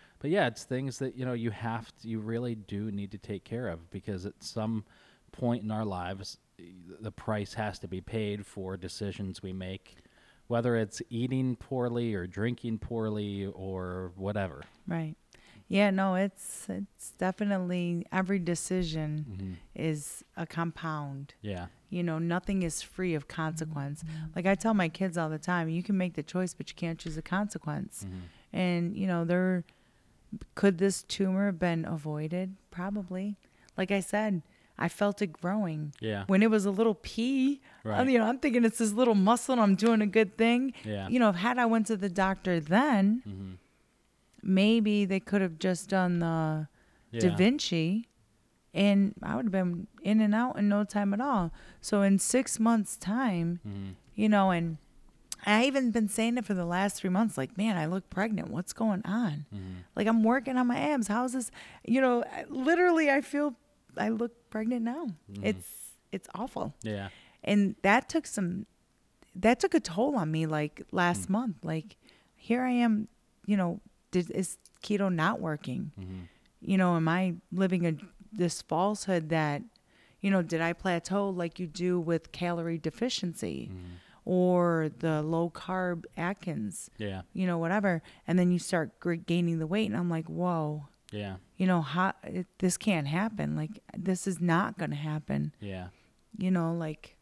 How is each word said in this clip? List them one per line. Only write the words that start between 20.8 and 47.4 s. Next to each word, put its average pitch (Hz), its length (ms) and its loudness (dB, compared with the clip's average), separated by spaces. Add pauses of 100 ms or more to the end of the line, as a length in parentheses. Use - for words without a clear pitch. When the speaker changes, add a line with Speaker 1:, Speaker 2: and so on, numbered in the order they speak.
Speaker 1:
Yeah. 92 240 -6 (240)
Speaker 2:
You 175 140 -4
know, 160 160 -2
nothing 180 440 -2
is 165 180 -4
free 185 340 -4
of 143 120 -6
consequence. 156 760 -6
Speaker 1:
Mm-hmm. 160 320 -8
Speaker 2:
Like 180 120 -4
I 196 100 6
tell 226 180 2
my 185 140 4
kids 175 300 -2
all 160 120 0
the 156 80 -2
time, 170 300 0
you 170 160 -2
can 196 140 2
make 180 160 0
the 151 100 -4
choice, 185 300 -2
but - 160 -12
you - 60 -16
can't 165 220 -4
choose 160 180 -8
the 160 60 -6
consequence. 180 880 -4
Speaker 1:
Mm-hmm. 185 100 -8 (400)
Speaker 2:
And, 175 400 0
you 190 100 -2
know, 170 180 0
there, 180 400 2 (920)
could 196 220 4
this 190 260 2
tumor 190 440 0
have 175 120 -2
been 170 240 2
avoided? 156 720 -4 (160)
Probably. 190 640 -6 (400)
Like 185 160 -2
I 196 80 4
said, 208 440 0 (340)
I 165 100 0
felt 202 340 0
it 170 120 -2
growing. 170 640 -2
Speaker 1:
Yeah. 104 280 -2
Speaker 2:
When 196 160 6
it 226 60 6
was 214 160 4
a 202 60 2
little 214 240 2
pea, 262 640 0 (240)
Speaker 1:
Right. 240 240 2
Speaker 2:
you 254 120 6
know, 214 60 4
I'm 254 140 0
thinking 240 240 4
it's 226 140 2
this 214 160 2
little 233 220 4
muscle 226 380 4
and 240 80 4
I'm 202 140 6
doing 220 260 4
a 208 60 2
good 214 300 4
thing. 240 360 4 (120)
Speaker 1:
Yeah. 202 240 -4
Speaker 2:
You 247 100 2
know, 233 100 6
if 180 60 2
had 233 240 0
I 240 60 4
went 226 220 4
to 220 100 0
the 190 120 -2
doctor 185 520 2
then, 214 640 4
Speaker 1:
Mm-hmm. 95 240 -10 (920)
Speaker 2:
maybe 208 640 4
they 190 140 0
could 196 220 0
have 165 180 -2
just 185 300 0
done 180 300 2
the 160 480 0 (460)
Da 117 160 4
Speaker 1:
Yeah. 165 60 2
Speaker 2:
Vinci 185 720 2 (640)